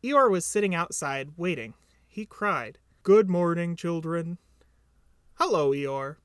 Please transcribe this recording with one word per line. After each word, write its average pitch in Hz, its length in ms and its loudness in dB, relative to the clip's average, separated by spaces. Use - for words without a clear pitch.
Eeyore 269 260 4
was 180 140 0
sitting 202 300 -2
outside, 147 640 -6
waiting. 143 360 -6
He 208 200 -12
cried, 143 520 -4
"Good 202 260 6
morning, 170 460 0
children." 170 640 -6
"Hello, 156 360 2
Eeyore." 139 520 -6